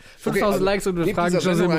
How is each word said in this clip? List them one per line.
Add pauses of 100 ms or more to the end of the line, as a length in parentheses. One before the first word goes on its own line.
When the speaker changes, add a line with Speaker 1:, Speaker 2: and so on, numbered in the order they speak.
(180)
Speaker 1:
Fünftausend
Speaker 2:
Okay,
also
Speaker 1:
Likes
und
wir
Speaker 2:
gebt
Speaker 1:
fragen
Speaker 2:
dieser
Speaker 1:
José
Speaker 2:
Sendung
ein